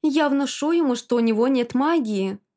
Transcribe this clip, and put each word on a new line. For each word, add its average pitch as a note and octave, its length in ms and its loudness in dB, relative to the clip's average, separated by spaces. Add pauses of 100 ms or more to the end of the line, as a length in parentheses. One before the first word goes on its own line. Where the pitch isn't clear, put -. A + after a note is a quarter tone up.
Я D4 260 0
внушу C#4 420 -2
ему, D#4 240 2
что A#3+ 200 -4
у A#3+ 40 2
него A3+ 280 2
нет B3 260 0
магии, A3 640 0 (200)